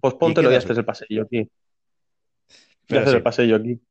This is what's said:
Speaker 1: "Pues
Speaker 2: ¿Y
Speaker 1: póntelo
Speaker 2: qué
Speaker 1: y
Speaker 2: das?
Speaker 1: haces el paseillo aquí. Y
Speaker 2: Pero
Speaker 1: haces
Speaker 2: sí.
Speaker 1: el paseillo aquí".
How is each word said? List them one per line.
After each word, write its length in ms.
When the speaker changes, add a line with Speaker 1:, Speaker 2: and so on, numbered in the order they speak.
Speaker 1:
"Pues 220
Speaker 2:
¿Y 120
Speaker 1:
póntelo 140
Speaker 2:
qué 20
Speaker 1:
y 40
Speaker 2:
das? 80
Speaker 1:
haces 160
el 60
paseillo 400
aquí. 260
Y 80
Speaker 2:
Pero 0
Speaker 1:
haces 180
Speaker 2:
sí. 20
Speaker 1:
el 60
paseillo 340
aquí". 240